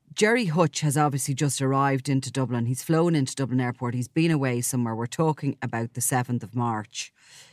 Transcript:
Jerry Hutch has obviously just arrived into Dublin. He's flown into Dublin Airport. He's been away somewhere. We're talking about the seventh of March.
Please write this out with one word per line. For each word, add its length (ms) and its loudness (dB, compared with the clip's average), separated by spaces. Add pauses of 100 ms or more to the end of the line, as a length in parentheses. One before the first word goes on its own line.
(140)
Jerry 320 4
Hutch 340 2
has 160 2
obviously 380 0
just 260 -2
arrived 480 2
into 240 0
Dublin. 320 -2
He's 180 -2
flown 320 2
into 200 0
Dublin 260 0
Airport. 340 -2
He's 140 -4
been 220 2
away 320 0
somewhere. 320 -2
We're 120 -6
talking 540 -2
about 320 -4
the 80 -6
seventh 420 0
of 120 -16
March. 580 -4 (400)